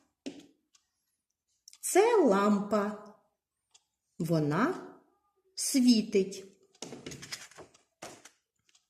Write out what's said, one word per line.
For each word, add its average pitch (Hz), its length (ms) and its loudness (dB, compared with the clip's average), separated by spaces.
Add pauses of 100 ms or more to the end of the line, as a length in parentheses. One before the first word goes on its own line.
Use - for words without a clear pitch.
(1800)
Це 440 360 4
лампа. 208 1000 0 (1040)
Вона 165 560 0 (800)
світить. 220 920 0 (2500)